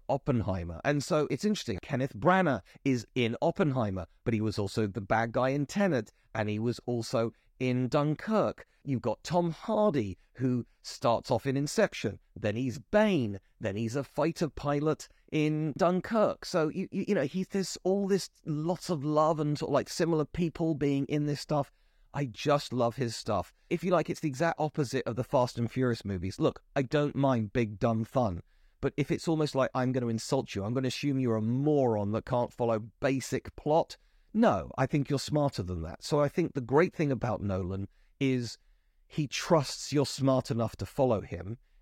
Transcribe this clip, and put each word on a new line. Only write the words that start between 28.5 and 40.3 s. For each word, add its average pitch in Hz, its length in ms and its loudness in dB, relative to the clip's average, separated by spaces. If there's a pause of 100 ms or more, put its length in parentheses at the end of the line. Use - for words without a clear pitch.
but 139 160 -2
if 143 140 0
it's 160 180 -2
almost 156 260 0
like, 131 200 2
"I'm 127 180 0
gonna 123 160 0
insult 117 460 -2
you, 98 100 -2
I'm 110 80 -4
gonna 131 160 -2
assume 135 320 -2
you're 117 160 2
a 107 60 0
moron 120 680 2
that 110 120 -2
can't 123 280 -2
follow 113 320 0 (160)
basic 135 560 -2
plot," - 420 0 (340)
no, 175 460 2
I 131 80 2
think 143 240 0
you're 139 80 0
smarter 143 440 0
than 87 200 -4
that. 82 200 -10
So 147 180 0
I 143 80 2
think - 260 -2
the 131 80 -4
great 135 320 4
thing 143 180 0
about 113 300 -2
Nolan 95 460 -2 (300)
is 127 380 -2 (500)
he 151 200 -2
trusts - 640 0
you're 139 140 4
smart 131 440 0